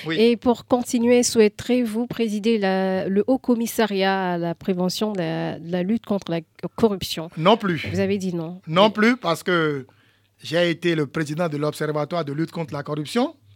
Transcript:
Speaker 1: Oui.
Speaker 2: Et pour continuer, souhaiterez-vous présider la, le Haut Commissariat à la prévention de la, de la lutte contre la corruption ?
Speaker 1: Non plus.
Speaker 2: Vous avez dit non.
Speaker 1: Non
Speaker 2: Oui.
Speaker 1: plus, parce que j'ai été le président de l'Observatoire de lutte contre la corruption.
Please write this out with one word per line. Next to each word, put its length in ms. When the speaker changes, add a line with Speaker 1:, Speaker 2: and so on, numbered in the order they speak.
Speaker 1:
Oui. 140
Speaker 2:
Et 160
pour 300
continuer, 560
souhaiterez-vous 840
présider 520
la, 500
le 180
Haut 120
Commissariat 960
à 60
la 160
prévention 580
de 60
la, 400
de 140
la 100
lutte 240
contre 260
la 80
corruption ? 600
Speaker 1:
Non 200
plus. 360
Speaker 2:
Vous 80
avez 180
dit 160
non. 320
Speaker 1:
Non 200
Speaker 2:
Oui. 60
Speaker 1:
plus, 240
parce 260
que 440
j'ai 280
été 240
le 120
président 420
de 80
l'Observatoire 680
de 80
lutte 200
contre 220
la 80
corruption. 540